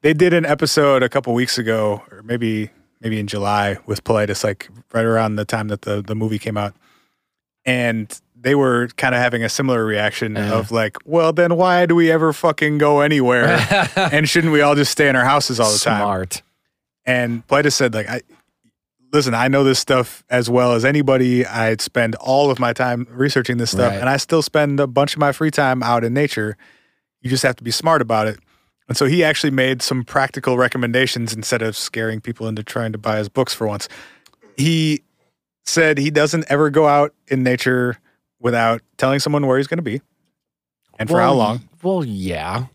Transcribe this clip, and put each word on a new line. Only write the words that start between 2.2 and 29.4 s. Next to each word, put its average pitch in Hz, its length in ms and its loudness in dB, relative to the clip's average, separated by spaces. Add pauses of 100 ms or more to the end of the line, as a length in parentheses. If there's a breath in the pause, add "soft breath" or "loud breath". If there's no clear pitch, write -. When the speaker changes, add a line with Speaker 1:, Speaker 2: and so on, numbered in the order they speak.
Speaker 1:
maybe, 113 460 -4 (320)
maybe 110 180 -4
in 101 80 -6
July 101 500 -2 (100)
with 107 160 -6
Politis, 104 400 -2
like, 101 260 -6 (240)
right 113 100 0
around 113 320 0
the 104 100 -4
time 107 220 -6
that 104 140 -6
the, 104 200 -6
the 107 140 -8
movie 107 240 -4
came 104 180 -8
out. 101 160 -6 (920)
And 120 540 -2 (200)
they 127 160 2
were 123 400 2
kinda 127 220 0
having 120 260 0
a 110 60 -2
similar 127 340 0
reaction 107 540 -2
Speaker 2:
Uh-huh. 107 220 -2
Speaker 1:
of, 107 120 -6
like, 110 340 -2
"Well, 165 280 2
then 170 240 2
why 180 300 4
do 170 80 2
we 165 160 4
ever 160 200 2
fucking 151 460 0
go 147 240 2
anywhere? 131 560 2
Speaker 2:
<laughs> 175 380 0
Speaker 1:
And 156 340 0
shouldn't 165 240 2
we 147 80 4
all 143 140 4
just 143 160 0
stay 147 180 2
in 131 60 2
our 123 100 2
houses 135 340 0
all 110 140 2
the 98 60 0
time?" 107 220 0
Speaker 2:
Smart. 95 400 -4 (640)
Speaker 1:
And 120 420 -2
Politis 143 260 2
said, 123 220 0
like, 104 120 -6
"I, 117 140 -8 (920)
listen, 135 220 0
I 117 140 0
know 139 160 2
this 135 160 4
stuff - 500 -2
as 123 200 0
well 123 240 4
as 117 120 0
anybody. 131 600 2
I 113 340 -2
spend 117 360 -2
all 139 360 2
of 123 80 -2
my 117 140 0
time 123 360 -4
researching 127 480 -2
this 117 140 -2
stuff, 113 220 0
Speaker 2:
Right. 98 60 -6
Speaker 1:
and 123 100 -2
I 139 80 0
still 160 260 0
spend 143 360 0
a 143 80 2
bunch 135 260 0
of 147 60 -8
my 143 120 2
free 156 200 -2
time 131 300 0
out 120 220 0
in 117 100 -2
nature. 110 440 -2 (640 soft breath)
You 127 100 -4
just 131 120 0
have 127 120 0
to - 80 -20
be 117 80 -6
smart 156 320 0
about 110 240 0
it." 107 100 -6 (500)
And 123 80 -4
so 139 120 2
he 165 160 2
actually 156 260 0